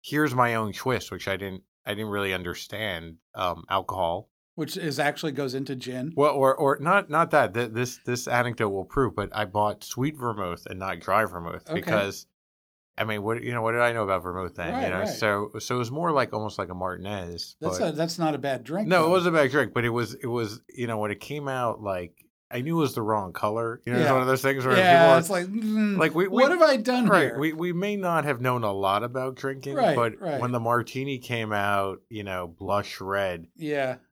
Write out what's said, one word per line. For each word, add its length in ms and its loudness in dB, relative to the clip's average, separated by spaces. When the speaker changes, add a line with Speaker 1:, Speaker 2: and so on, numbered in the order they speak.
Speaker 1:
here's 340 -2
my 200 4
own 180 -2
twist, 380 -4
which 180 -6
I 80 0
didn't, 260 -8
I 80 -4
didn't 160 -4
really 240 0
understand, 800 -6
um, 340 -4
alcohol. 600 -2
Speaker 2:
Which 200 -6
is 240 -4
actually 320 -2
goes 220 -4
into 240 -6
gin. 400 -8
Speaker 1:
Well, 160 6
or, 200 4
or 280 2
not, 280 2
not 220 2
that. 220 4
Th-, 180 -2
this, 340 -4
this 220 -4
anecdote 440 0
will 120 -4
prove, 320 0
but 180 -4
I 120 -2
bought 400 -2
sweet 320 -4
vermouth 480 -4
and 120 -10
not 220 -6
dry 240 2
vermouth 460 -6
Speaker 2:
Okay. 100 -4
Speaker 1:
because, 460 -2
I 80 -2
mean, 180 -4
what, 180 -2
you 120 -6
know, 80 -4
what 100 0
did 100 0
I 120 4
know 100 -2
about 200 0
vermouth 320 -6
then? 180 -6
Speaker 2:
Right, 100 -4
Speaker 1:
You 60 -2
know, 100 -2
Speaker 2:
right. 80 -2
Speaker 1:
so, 520 -2
so 160 -4
it 40 0
was 120 -2
more 200 -2
like, 220 0
almost 260 -6
like 80 -4
a 80 -10
Martinez, 840 -8
Speaker 2:
That's 180 -4
Speaker 1:
but 80 0
Speaker 2:
a, 60 -2
that's 260 -4
not 160 0
a 20 -6
bad 280 -4
drink, 240 -4
Speaker 1:
No, 140 4
it 0 -
Speaker 2:
though. 80 4
Speaker 1:
was 140 4
a 60 4
bad 200 4
drink, 220 2
but 120 2
it 60 2
was, 240 -2
it 120 -8
was, 400 -4
you 200 -8
know, 100 -4
when 140 -2
it 100 -8
came 260 -8
out, 340 -2
like, 440 -6
I 100 -4
knew 180 -2
it 20 2
was 140 0
the 80 -2
wrong 280 0
color. 540 -2
You 80 -2
know, 60 2
it's 80 4
Speaker 2:
Yeah. 60 4
Speaker 1:
one 80 4
of 60 2
those 140 2
things 240 0
where 100 4
Speaker 2:
Yeah, 300 8
Speaker 1:
people 140 10
Speaker 2:
it's 100 -2
like, 160 0
"Mm, 540 0
Speaker 1:
like, 160 4
we, 120 4
we 140 2
Speaker 2:
what 80 8
have 140 6
I 140 6
done 280 0
Speaker 1:
right, 220 6
Speaker 2:
here?" 100 -4
Speaker 1:
we, 160 0
we 200 -2
may 220 -2
not 300 0
have 160 0
known 220 2
a 100 0
lot 300 2
about 320 -4
drinking, 400 -6
Speaker 2:
Right, 200 4
Speaker 1:
but 240 0
Speaker 2:
right. 220 -4
Speaker 1:
when 100 -2
the 80 0
martini 600 0
came 340 -4
out, 560 0
you 140 -8
know, 240 -6
blush 520 -4
red, 460 -2
Speaker 2:
Yeah. 420 -4